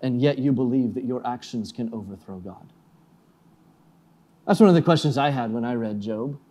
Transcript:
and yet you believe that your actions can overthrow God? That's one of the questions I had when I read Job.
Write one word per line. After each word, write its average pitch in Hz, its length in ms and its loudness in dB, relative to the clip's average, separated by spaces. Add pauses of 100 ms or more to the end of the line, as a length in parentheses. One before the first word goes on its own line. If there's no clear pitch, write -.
and 123 180 0
yet 123 180 2
you 135 140 2
believe 127 400 0
that 127 120 -6
your 123 220 -4
actions 120 460 -8
can 117 220 -6
overthrow 98 460 -14
God? 90 300 -18 (1800)
That's - 140 4
one 214 80 10
of 180 60 8
the 165 80 4
questions 151 340 2
I 143 140 2
had 120 240 -2
when 117 100 -4
I 120 100 -4
read 107 280 -4
Job. 113 360 -6 (120)